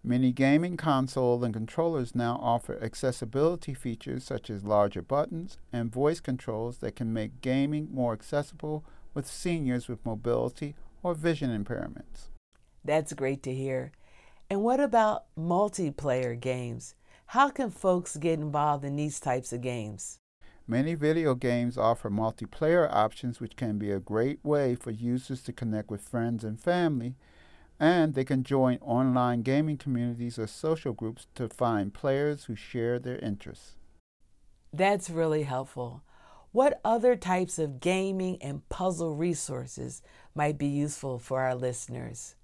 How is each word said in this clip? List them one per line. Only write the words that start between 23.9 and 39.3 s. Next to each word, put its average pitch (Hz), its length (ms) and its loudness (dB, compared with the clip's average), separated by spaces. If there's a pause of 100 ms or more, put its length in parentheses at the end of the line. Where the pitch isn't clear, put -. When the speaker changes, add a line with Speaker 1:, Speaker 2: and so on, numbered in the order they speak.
Speaker 1:
a 98 100 0
great 117 420 0
way 143 320 2
for 120 160 -8
users 123 520 -4
to 120 100 -8
connect 107 380 -4
with 101 100 -6
friends 117 420 -2
and 110 160 -6
family, 151 580 0 (600)
and 160 360 6
they 135 100 2
can 131 200 2
join 127 360 4
online 123 640 2
gaming 147 340 2
communities 120 640 -2
or 110 80 -2
social 156 460 -2
groups 113 420 -6
to 120 140 -4
find 104 440 0
players 143 520 0
who 117 100 -6
share 120 440 -2
their 123 200 -6
interests. - 580 -8 (960)
Speaker 2:
That's 185 380 2
really 160 320 2
helpful. 127 600 -6 (500)
What 254 320 6
other 233 320 6
types 180 420 0
of 143 220 -2
gaming 185 600 0
and 143 280 -8
puzzle 170 480 -2
resources 127 840 -4 (320)